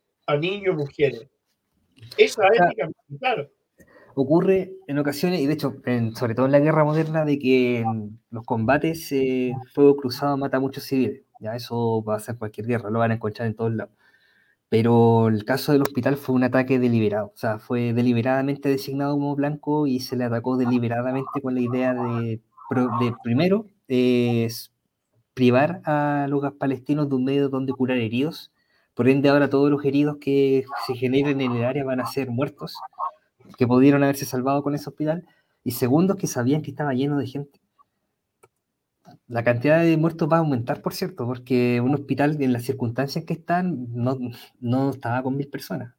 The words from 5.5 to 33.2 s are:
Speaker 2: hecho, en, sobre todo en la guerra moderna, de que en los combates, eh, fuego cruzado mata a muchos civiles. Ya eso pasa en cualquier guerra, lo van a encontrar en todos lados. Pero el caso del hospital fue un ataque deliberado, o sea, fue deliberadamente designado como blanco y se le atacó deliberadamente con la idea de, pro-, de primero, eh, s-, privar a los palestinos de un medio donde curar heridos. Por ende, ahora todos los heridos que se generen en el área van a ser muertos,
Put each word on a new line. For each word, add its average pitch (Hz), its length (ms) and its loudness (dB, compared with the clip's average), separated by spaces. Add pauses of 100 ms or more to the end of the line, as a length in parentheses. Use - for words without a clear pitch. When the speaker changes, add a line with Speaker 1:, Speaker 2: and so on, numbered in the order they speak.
Speaker 2:
hecho, 139 220 -4 (100)
en, 117 300 -2
sobre 113 200 -2
todo 131 120 2
en 139 40 2
la 143 80 6
guerra 156 240 4
moderna, 156 400 0
de 147 160 0
que 127 400 2
en 113 400 -4 (120)
los 113 120 -10
combates, 143 680 0
eh, 131 420 0 (200)
fuego 143 220 6
cruzado 139 420 -4
mata 139 200 -2
a - 20 2
muchos 135 240 -4
civiles. 123 380 -2 (180)
Ya 110 160 -8
eso 117 500 -2
pasa 107 280 -6
en 120 60 -10
cualquier 107 280 -10
guerra, 107 220 -2
lo 113 100 -2
van 113 120 2
a 113 40 0
encontrar 113 320 -6
en 107 80 -4
todos 113 160 -2
lados. 107 220 -8 (760)
Pero 113 600 4
el 110 160 0
caso 135 300 0
del 139 80 4
hospital 135 340 0
fue 131 180 -4
un 127 120 2
ataque 127 340 2
deliberado, 107 480 0
o - 100 -20
sea, 107 220 -4
fue 120 320 -4
deliberadamente 131 800 0
designado 139 460 -2
como 143 200 -2
blanco 147 500 -2
y 127 140 0
se 127 160 -6
le 123 80 -2
atacó 120 320 -2
deliberadamente 123 840 -2
con 127 140 -4
la 127 60 -2
idea 127 320 0
de, 117 460 -4 (300)
pro-, 123 200 0 (120)
de 120 200 0
primero, 180 440 2 (240)
eh, 123 560 2
s-, - 240 -10 (640)
privar 127 500 4
a 147 460 0
los 143 240 -2
palestinos 135 560 -2
de 135 60 0
un 127 100 2
medio 139 240 2
donde 131 240 -2
curar 127 240 0
heridos. 123 560 -2 (400)
Por 120 160 4
ende, 139 180 6
ahora 143 220 6
todos 139 200 4
los 143 140 0
heridos 143 380 2
que 135 420 2 (240)
se 127 80 -4
generen 135 460 0
en 123 100 0
el 120 140 0
área 135 180 -2
van 131 160 -2
a 127 60 -4
ser 131 240 -6
muertos, 131 480 -6 (800)